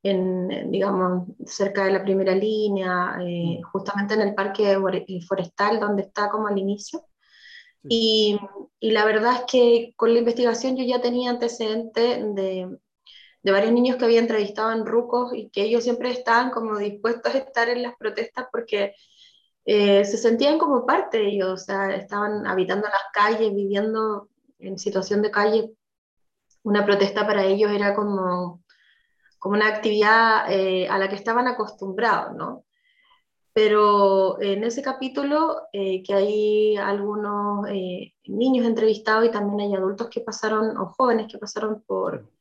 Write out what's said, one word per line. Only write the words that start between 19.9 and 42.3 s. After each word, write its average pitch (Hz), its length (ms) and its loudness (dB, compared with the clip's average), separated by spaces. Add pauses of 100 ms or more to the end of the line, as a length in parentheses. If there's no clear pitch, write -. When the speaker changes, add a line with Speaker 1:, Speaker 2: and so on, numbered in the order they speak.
Speaker 1:
se 208 120 -4
sentían 254 400 2
como 285 280 2
parte 320 320 0
de 202 120 2
ellos, 196 200 0
o 185 80 -4
sea, 196 380 -4
estaban 208 520 -4
habitando 185 400 0
las 196 160 -2 (100)
calles, 214 400 2
viviendo 208 760 -2 (300)
en 190 180 -12
situación 196 440 -2
de 208 100 0
calle. 214 400 2 (920)
Una 208 220 2
protesta 202 400 2
para 202 200 2
ellos 208 260 2
era 202 240 0
como, 185 680 -2 (720)
como 196 180 -4
una 208 120 4
actividad, 214 840 2
eh, 190 360 0
a 196 100 -2
la 196 100 0
que 196 80 -4
estaban 233 320 0
acostumbrados, 214 880 -4
¿no? - 300 -12 (880)
Pero 202 880 4
en 202 220 -2
ese 233 180 -2
capítulo, 285 840 -2 (100)
eh, 190 300 -4
que 196 100 -4
hay 214 640 2
algunos, 202 920 -4
eh, 185 440 -8 (120)
niños 240 400 0
entrevistados 220 600 2
y 233 60 2
también 202 360 -2
hay 202 80 -2
adultos 202 340 -4
que 226 120 -8
pasaron, 220 560 -4
o 190 200 -8
jóvenes 233 340 0
que 202 80 -16
pasaron 214 460 -8
por 180 440 -6 (120)